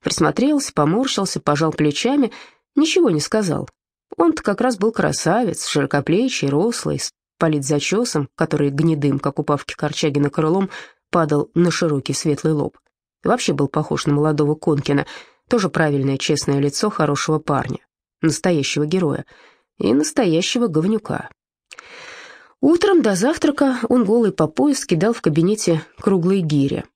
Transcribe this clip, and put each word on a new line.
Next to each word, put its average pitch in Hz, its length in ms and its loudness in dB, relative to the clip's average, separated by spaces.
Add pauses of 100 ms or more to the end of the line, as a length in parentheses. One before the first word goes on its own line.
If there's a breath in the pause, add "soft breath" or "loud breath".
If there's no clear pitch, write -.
Присмотрелся, 262 680 0
поморщился, 185 640 0
пожал 147 320 0
плечами, 208 600 0 (440 loud breath)
ничего 320 340 4
не 156 120 2
сказал. 180 460 -2 (500)
Он-то 320 260 2
как 202 180 0
раз 247 160 0
был 208 140 0
красавец, 170 760 0
широкоплечий, 151 840 0
рослый, 151 500 -2
с - 120 -8 (260)
политзачёсом, 151 960 0
который 147 340 0
гнедым, 143 500 0
как 139 200 -4
у 151 40 -2
Павки - 320 -4
Корчагина, 147 540 -2
крылом 170 400 0 (420 loud breath)
падал 151 420 0
на 170 180 4
широкий 147 420 -2
светлый 156 400 0
лоб. 143 240 -4 (460)
И - 40 -2
вообще 214 260 0
был 139 140 0
похож - 380 -4
на 147 80 2
молодого 151 420 2
Конкина, 143 500 0 (440 loud breath)
тоже 196 200 0
правильное, 139 480 0
честное 143 420 0
лицо 143 300 -2
хорошего 151 500 0
парня, - 400 -4 (420)
настоящего 151 640 0
героя 156 400 -2 (520 soft breath)
и 208 160 2
настоящего 240 720 0
говнюка. 190 640 -2 (1300 loud breath)
Утром 339 400 4
до 208 140 2
завтрака 277 640 0 (100)
он 240 160 4
голый 214 260 2
по 156 160 0
пояс 269 380 0
кидал 185 280 2
в - 80 -8
кабинете 165 640 2 (160)
круглые 190 420 2
гири 143 440 0 (100)